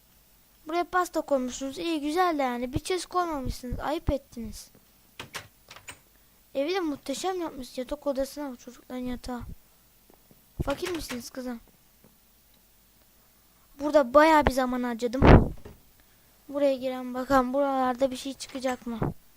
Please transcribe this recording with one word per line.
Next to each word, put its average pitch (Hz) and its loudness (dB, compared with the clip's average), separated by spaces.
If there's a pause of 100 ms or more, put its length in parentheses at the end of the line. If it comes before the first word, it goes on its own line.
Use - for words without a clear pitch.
(680)
Buraya 339 -2
pasta 349 -2
koymuşsunuz. 269 -4
İyi 330 -4
güzel 320 0
de 277 0
yani. 247 -4
Bir 320 -4
chest 359 -4
koymamışsınız. 294 -4
Ayıp 320 -4
ettiniz. 233 -8 (1800)
Evi 285 -2
de 392 -2
muhteşem 339 -4
yapmış. 277 -10
Yatak 269 -8
odasına 269 -4
bak, 240 -16
çocukların 254 -14
yatağı. 247 -8 (1200)
Fakir 285 -4
misiniz 262 -8
kızım? 247 -10 (2250)
Burada 285 4
bayağı 302 8
bir - 4
zaman 254 -2
harcadım. 240 8 (960)
Buraya 277 2
giren 254 -6
bakalım 254 0
buralarda 262 2
bir 254 -8
şey 269 -10
çıkacak 254 -8
mı? 226 -4 (240)